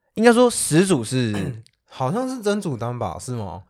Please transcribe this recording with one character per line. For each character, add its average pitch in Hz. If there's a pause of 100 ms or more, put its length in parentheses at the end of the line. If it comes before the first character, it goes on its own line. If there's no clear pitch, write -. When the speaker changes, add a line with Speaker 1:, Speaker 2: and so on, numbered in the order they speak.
(140)
Speaker 1:
应 214
该 240
说 240
始 180
祖 151
是 110
Speaker 2:
<clears throat> -
好 131
像 240
是 262
珍 208
珠 160
丹 120
吧， 90
是 123
吗？ 95